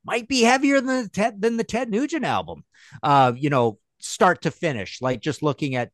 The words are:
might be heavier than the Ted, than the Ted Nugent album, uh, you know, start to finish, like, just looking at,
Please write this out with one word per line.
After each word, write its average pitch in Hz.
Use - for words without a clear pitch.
might 220
be 262
heavier 269
than 254
the 190
Ted, 202
than 233
the 233
Ted 214
Nugent 269
album, 85
uh, 135
you 143
know, 120
start -
to 156
finish, 123
like, 127
just -
looking 143
at, 120